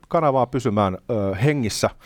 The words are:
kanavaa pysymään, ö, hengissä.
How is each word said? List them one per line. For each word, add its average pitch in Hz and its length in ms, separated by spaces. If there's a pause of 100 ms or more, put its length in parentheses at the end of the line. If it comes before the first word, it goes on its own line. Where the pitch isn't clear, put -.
kanavaa 135 380
pysymään, 104 520 (120)
ö, 101 240
hengissä. 117 560 (160)